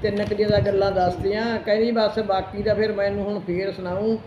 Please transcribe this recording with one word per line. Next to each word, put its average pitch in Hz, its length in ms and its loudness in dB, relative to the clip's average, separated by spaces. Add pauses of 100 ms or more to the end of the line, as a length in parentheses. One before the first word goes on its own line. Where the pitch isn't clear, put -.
ਤਿੰਨ 208 200 0
ਕੁ 202 100 -2
ਦੀਆਂ 208 140 2
ਗੱਲਾਂ 196 420 4
ਦੱਸਤੀਆਂ, 196 680 0
ਕਹਿੰਦੀ 220 320 2
ਬਸ 220 280 2
ਬਾਕੀ 202 440 -2
ਦਾ 214 100 2
ਫਿਰ 214 200 0
ਮੈਨੂੰ 202 300 -2
ਹੁਣ 202 160 -2
ਫੇਰ 180 320 -2
ਸੁਣਾਊਂ 185 560 -2